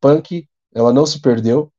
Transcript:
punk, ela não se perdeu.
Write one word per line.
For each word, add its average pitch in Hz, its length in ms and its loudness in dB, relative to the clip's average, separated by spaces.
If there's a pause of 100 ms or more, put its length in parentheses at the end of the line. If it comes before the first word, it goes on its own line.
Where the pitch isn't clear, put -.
punk, 160 460 -2 (260)
ela 117 180 0
não 143 140 2
se 147 160 -8
perdeu. 120 580 -2